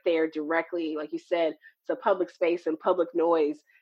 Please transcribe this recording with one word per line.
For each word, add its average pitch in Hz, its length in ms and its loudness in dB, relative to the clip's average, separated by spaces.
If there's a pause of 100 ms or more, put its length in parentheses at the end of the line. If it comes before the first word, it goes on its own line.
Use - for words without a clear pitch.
there 160 240 2
directly, 160 640 -4
like 151 160 -8
you 170 60 -6
said, 165 360 0 (280)
it's - 80 -4
a 165 60 -2
public 185 340 0
space 170 360 -2
and 160 140 -2
public 175 340 0
noise. 160 440 2 (240)